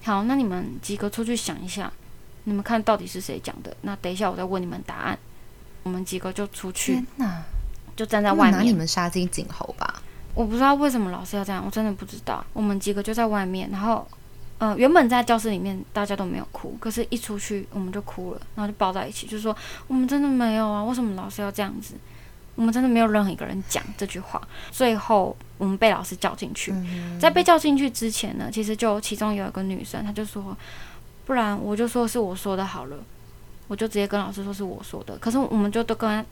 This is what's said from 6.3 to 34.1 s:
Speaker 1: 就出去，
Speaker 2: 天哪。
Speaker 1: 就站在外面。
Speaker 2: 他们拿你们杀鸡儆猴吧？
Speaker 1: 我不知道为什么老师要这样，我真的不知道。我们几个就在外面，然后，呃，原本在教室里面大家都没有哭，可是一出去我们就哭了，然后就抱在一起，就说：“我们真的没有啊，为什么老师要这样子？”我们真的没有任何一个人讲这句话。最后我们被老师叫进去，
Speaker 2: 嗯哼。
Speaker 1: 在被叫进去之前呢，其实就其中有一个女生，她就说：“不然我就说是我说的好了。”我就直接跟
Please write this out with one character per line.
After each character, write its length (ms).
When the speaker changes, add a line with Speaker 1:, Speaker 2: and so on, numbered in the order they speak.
Speaker 1:
就 180
出 220
去， 220
Speaker 2:
天 220
哪。 260
Speaker 1:
就 100
站 160
在 120
外 120
面。 60
Speaker 2:
他 60
们 100
拿 40
你 60
们 100
杀 220
鸡 180
儆 240
猴 140
吧？ 200
Speaker 1:
我 100
不 80
知 60
道 160
为 120
什 140
么 80
老 160
师 100
要 80
这 80
样， 140
我 60
真 120
的 80
不 140
知 180
道。 300
我 80
们 180
几 140
个 80
就 100
在 140
外 180
面， 280
然 100
后， 260
呃， 180
原 160
本 160
在 140
教 160
室 100
里 80
面 340
大 140
家 100
都 80
没 140
有 140
哭， 280
可 120
是 180
一 80
出 220
去 320
我 80
们 120
就 120
哭 320
了， 60
然 100
后 80
就 60
抱 160
在 140
一 40
起， 140
就 140
说 180
：“我 80
们 120
真 140
的 60
没 260
有 160
啊， 140
为 100
什 100
么 120
老 120
师 140
要 100
这 120
样 180
子？” 140
我 80
们 100
真 120
的 40
没 120
有 80
任 180
何 60
一 40
个 80
人 240
讲 160
这 80
句 140
话。 200
最 260
后 400
我 80
们 100
被 140
老 140
师 120
叫 200
进 180
去， 180
Speaker 2:
嗯 140
哼。 340
Speaker 1:
在 80
被 160
叫 140
进 180
去 140
之 220
前 260
呢， 160
其 100
实 120
就 260
其 140
中 180
有 140
一 20
个 140
女 200
生， 220
她 60
就 120
说 320
：“不 80
然 260
我 160
就 120
说 200
是 120
我 160
说 200
的 80
好 220
了。” 100
我 80
就 120
直 60
接 120
跟 140